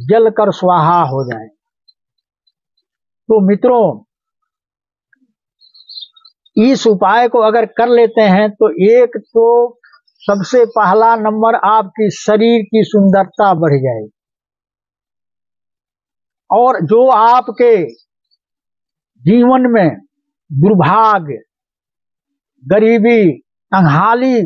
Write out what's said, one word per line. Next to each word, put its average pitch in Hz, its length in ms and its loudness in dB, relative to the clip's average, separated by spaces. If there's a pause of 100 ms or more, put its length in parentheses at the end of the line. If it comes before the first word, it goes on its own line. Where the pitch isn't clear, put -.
जलकर 220 460 0
स्वाहा 175 500 0
हो 135 220 -6
जाए। 110 220 -14 (1800)
तो 220 180 2
मित्रों, 226 360 0 (2750)
इस 240 300 0
उपाय 208 400 0
को 240 140 -2
अगर 220 320 0
कर 233 160 -2
लेते 226 340 2
हैं 208 280 2
तो - 180 0 (160)
एक 240 320 2
तो 233 600 -2 (460)
सबसे 202 480 0
पहला 226 460 2
नंबर 220 380 -2 (120)
आपकी 214 480 -2
शरीर 220 480 0
की 220 220 -2
सुंदरता 196 720 0
बढ़ 156 180 -2
जाएगी, 120 380 -6 (2500)
और 240 360 0
जो 233 240 2
आपके 240 600 0 (1500)
जीवन 240 480 2
में 202 200 0 (600)
दुर्भाग्य, 180 840 0 (1300)
गरीबी, 214 680 2
तंगहाली 208 1160 -2